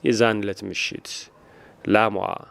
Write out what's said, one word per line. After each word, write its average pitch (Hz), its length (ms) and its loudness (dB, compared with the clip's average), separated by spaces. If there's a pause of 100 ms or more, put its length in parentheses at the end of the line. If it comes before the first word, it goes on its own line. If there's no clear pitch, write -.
የዛን 113 360 4
ዕለት 101 220 -6
ምሽት - 480 -8 (720)
ላሟ 104 320 4 (340)